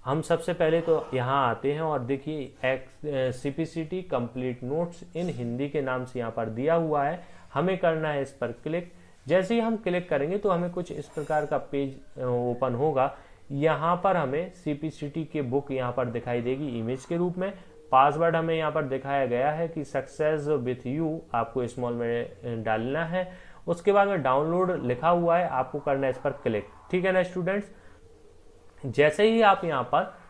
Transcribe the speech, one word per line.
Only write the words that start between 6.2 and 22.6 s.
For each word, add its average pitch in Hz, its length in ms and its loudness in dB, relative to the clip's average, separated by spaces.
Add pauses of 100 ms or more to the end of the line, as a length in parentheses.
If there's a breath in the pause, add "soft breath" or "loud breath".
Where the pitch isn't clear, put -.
पर 113 160 -4
दिया 127 280 0
हुआ 151 300 2
है। 170 200 -4 (300 loud breath)
हमें 180 240 0
करना 160 300 2
है 143 140 -2
इस 131 100 -6
पर 120 160 -4
क्लिक। 165 440 -6 (360 soft breath)
जैसे 185 260 2
ही 233 60 4
हम 226 160 0
क्लिक 180 320 -2
करेंगे 156 300 0
तो 208 120 2
हमें 175 200 2
कुछ 175 220 -6
इस 147 140 -8
प्रकार 151 400 -2
का 139 120 0
पेज, 139 380 -4 (220)
अ, 127 60 -4
ओपन 123 500 0
होगा। 135 420 2 (360 loud breath)
यहाँ 156 520 2
पर 190 120 4
हमें 151 360 -2
सीपीसीटी 151 720 -6
के 147 180 -6
बुक 135 300 -2
यहाँ 127 200 -2
पर 127 140 0
दिखाई 120 340 -4
देगी 135 280 -2 (100)
इमेज 123 260 -4
के 170 120 -4
रूप 175 220 -2
में। 190 140 -2 (400 loud breath)
पासवर्ड 151 440 6
हमें 165 200 2
यहाँ 156 160 0
पर 156 100 0
दिखाया 135 440 -2
गया 120 240 2
है 160 180 -2
कि 156 160 -6
Success 147 840 0
With 127 320 -2
You 160 200 -2 (160)
आपको 120 320 0
स्मॉल 120 260 -4
में, 117 320 -2
अ, - 60 -10 (140)
डालना 117 600 -2